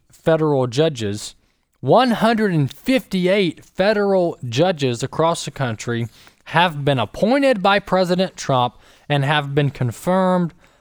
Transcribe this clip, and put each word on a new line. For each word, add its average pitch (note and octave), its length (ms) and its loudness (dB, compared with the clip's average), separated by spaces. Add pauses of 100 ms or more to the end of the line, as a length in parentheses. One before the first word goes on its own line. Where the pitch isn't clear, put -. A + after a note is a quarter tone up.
(120)
federal D3+ 560 0
judges. A2+ 680 -2 (460)
One A3 300 4
hundred G#3+ 400 0
and D3 180 2
fifty-eight F#3+ 920 -2
federal G3 760 0 (120)
judges C#3 540 0
across D#3+ 420 -2
the C#3+ 60 -10
country A#2 560 -4 (380)
have D#3+ 380 0
been C#3 140 2
appointed A#3 640 0
by G3 160 2
President F#3 580 0
Trump B2 400 -2 (320)
and C#3+ 160 0
have C#3+ 300 -2
been C#3+ 160 0
confirmed F3+ 840 -2 (280)